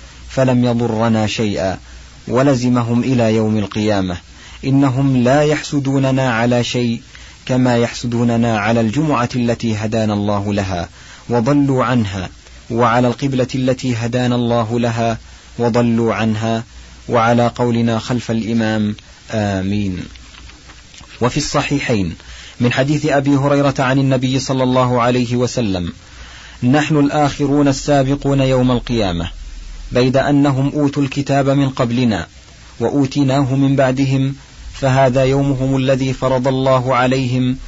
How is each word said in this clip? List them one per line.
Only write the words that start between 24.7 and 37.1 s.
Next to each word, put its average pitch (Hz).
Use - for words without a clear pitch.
عليه 123
وسلم: 101
"نحن 147
الآخرون 143
السابقون 139
يوم 127
القيامة، 104
بيد 123
أنهم 139
أوتوا 143
الكتاب 139
من 139
قبلنا 120
وأوتيناه 135
من 135
بعدهم، 135
فهذا 131
يومهم 135
الذي 131
فرض 131
الله 131
عليهم 127